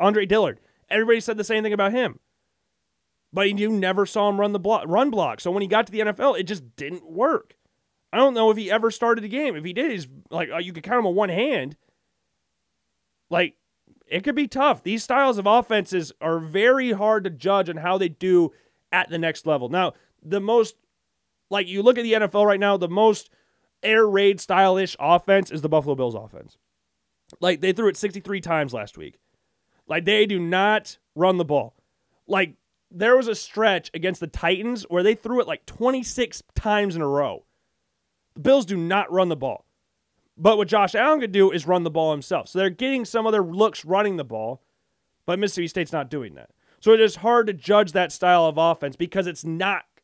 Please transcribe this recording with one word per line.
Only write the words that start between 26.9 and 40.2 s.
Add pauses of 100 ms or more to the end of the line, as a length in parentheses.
Like,
they
threw
it
sixty-three
times
last
week. (680)
Like,
they
do
not (180)
run
the
ball. (540)
Like, (360)
there
was
a
stretch
against
the
Titans
where
they
threw
it,
like,
twenty-six (120)
times
in
a
row. (880)
The
Bills
do
not
run
the
ball. (720)